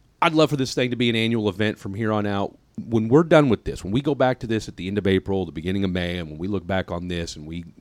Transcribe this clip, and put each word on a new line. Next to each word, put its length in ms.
I'd 120
love 160
for 60
this 160
thing 180
to 60
be 140
an 60
annual 320
event 300
from 160
here 180
on 140
out. 300
When 220
we're 160
done 240
with 160
this, 180
when 100
we 100
go 120
back 260
to 60
this 220
at 80
the 100
end 120
of 80
April, 400
the 60
beginning 300
of 80
May, 280
and 120
when 80
we 80
look 200
back 240
on 180
this 260
and 120
we 180